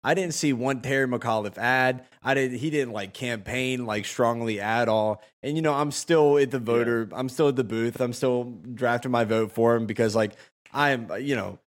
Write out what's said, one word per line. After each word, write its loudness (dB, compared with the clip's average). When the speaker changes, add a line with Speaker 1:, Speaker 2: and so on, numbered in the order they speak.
Speaker 1:
I 2
didn't -2
see 0
one -2
Terry 0
McAuliffe -2
ad. 0
I 0
didn't, 0
he -4
didn't, -2
like, -8
campaign, -4
like, -4
strongly 0
at 0
all. 2
And, -4
you -2
know, 2
I'm 0
still 4
at 2
the -2
Speaker 2:
Yeah. -6
Speaker 1:
voter, 0
I'm -6
still 2
at 0
the 0
booth, -2
I'm -2
still 0
drafting 0
my 4
vote 0
for 4
him 0
because, 0
like, 0
I'm, 0
you -2
know -6